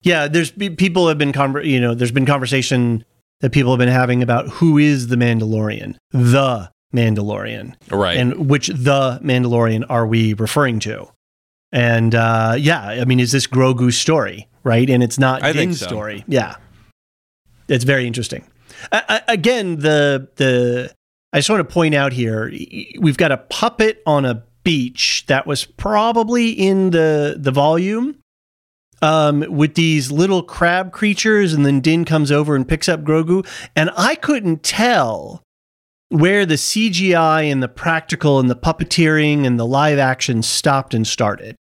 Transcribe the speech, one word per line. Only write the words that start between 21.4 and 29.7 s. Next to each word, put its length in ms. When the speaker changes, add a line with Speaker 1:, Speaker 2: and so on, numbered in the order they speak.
Speaker 1:
wanna 160
point 300
out 180
here, 360
y-, 220
y-, 140
we've 180
got 140
a 60
puppet 680
on 200
a 180
beach 640
that 180
was 200
probably 840
in 400
the, 460
the 140
volume, 680
um, 480
with 260